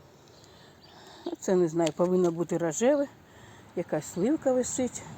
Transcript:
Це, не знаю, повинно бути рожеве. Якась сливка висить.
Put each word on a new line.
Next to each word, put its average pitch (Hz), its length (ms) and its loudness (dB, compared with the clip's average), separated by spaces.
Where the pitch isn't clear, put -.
Це, 196 140 0
не 180 140 4
знаю, 160 240 0
повинно 180 400 2
бути 165 260 -2
рожеве. 240 500 2
Якась - 360 -4
сливка 262 400 0
висить. 240 500 -2